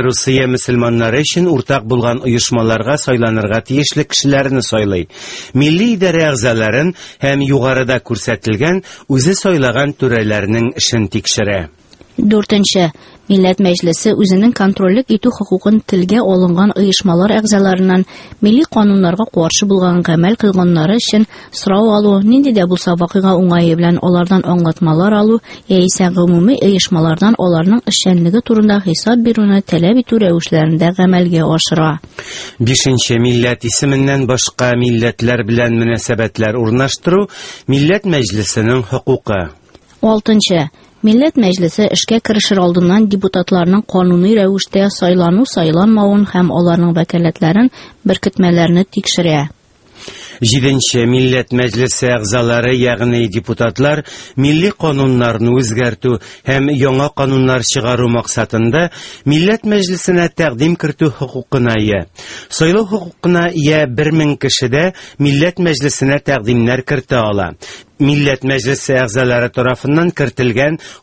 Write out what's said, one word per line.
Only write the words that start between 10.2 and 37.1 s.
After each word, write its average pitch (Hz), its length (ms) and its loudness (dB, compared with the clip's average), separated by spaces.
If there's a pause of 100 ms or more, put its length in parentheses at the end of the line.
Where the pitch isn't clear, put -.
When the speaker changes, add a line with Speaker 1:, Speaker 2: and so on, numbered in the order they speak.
Speaker 1:
эшен 113 320 -2
тикшерә. 98 640 -4 (480)
Speaker 2:
Дүртенче, 202 720 0 (400)
Милләт 185 320 2
Мәҗлесе 175 480 0
үзенең 202 400 2
контрольлек 196 640 0
итү 240 160 0
хокукын 202 460 0 (100)
телгә 190 320 0
алынган 185 560 2
оешмалар 190 640 0
әгъзаларыннан 190 680 2 (380)
милли 233 260 4
кануннарга 196 560 2
каршы 175 420 -2
булган 185 380 2
гамәл 170 320 2
кылганнары 180 640 0
өчен - 260 0 (300)
сорау 208 400 2
алу, 208 240 2
нинди 254 320 2
дә 196 160 2
булса 180 320 0
вакыйга 190 400 0
уңае 170 400 2
белән 175 240 2
алардан 175 400 2
аңлатмалар 170 760 0
алу, 220 180 2 (300)
яисә 185 420 2
гомуми 175 480 2
оешмалардан 180 800 0
аларның 180 480 2
эшчәнлеге 185 560 0
турында 214 400 2
хисап 214 400 0
бирүне 208 400 2
таләп 180 400 0
итү 226 220 0
рәвешләрендә 165 720 0
гамәлгә 180 480 2
ашыра. 160 540 0 (580)
Speaker 1:
Бишенче, 123 640 0
милләт 123 400 0
исеменнән 135 640 0
башка 123 480 -2
милләтләр 117 720 -2
белән 117 320 0
мөнәсәбәтләр 113 800 -2
урнаштыру 127 720 0 (380)